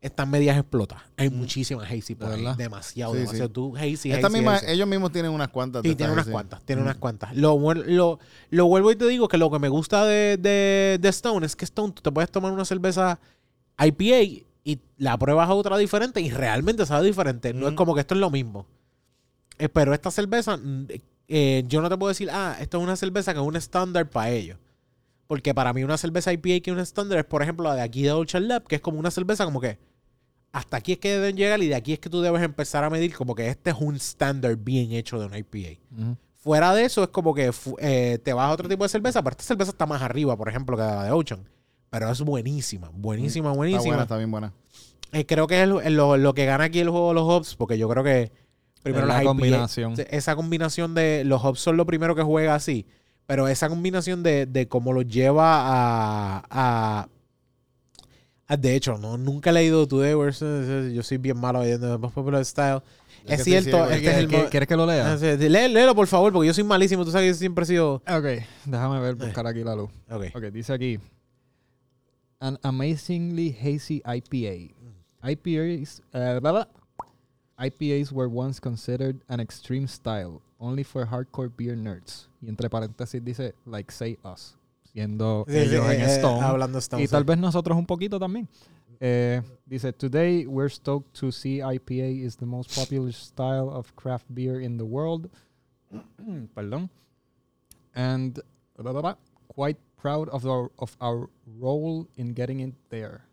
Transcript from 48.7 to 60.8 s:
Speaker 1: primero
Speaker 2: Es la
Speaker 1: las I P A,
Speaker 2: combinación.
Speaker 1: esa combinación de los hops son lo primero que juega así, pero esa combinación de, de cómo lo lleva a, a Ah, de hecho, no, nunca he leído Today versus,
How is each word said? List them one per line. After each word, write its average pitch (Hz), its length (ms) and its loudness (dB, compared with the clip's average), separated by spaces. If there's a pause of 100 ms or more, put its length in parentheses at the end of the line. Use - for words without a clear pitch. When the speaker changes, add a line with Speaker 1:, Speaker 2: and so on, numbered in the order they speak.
Speaker 1:
primero 135 220 0
Speaker 2:
Es 139 40 2
la 131 80 4
Speaker 1:
las 127 60 4
I 135 40 4
P - 20 6
A, 135 60 4
Speaker 2:
combinación. 120 600 2 (140)
Speaker 1:
esa 151 280 0
combinación 165 580 -2
de 156 320 2
los 135 180 2
hops 135 160 2
son 165 160 2
lo 170 80 6
primero 165 300 0
que 156 80 0
juega 156 320 4
así, 143 320 -2 (400)
pero 135 220 2
esa 135 200 0
combinación 175 540 -2
de, 143 240 2
de 127 220 -2
cómo 127 260 0
lo 127 80 2
lleva 139 640 6
a, 110 840 0
a 113 580 0 (1400)
Ah, 147 60 0
de 131 180 2
hecho, 131 220 0
no, 110 220 -6
nunca 139 320 0
he - 20 6
leído 160 340 6
Today 139 280 2
versus, 139 800 -2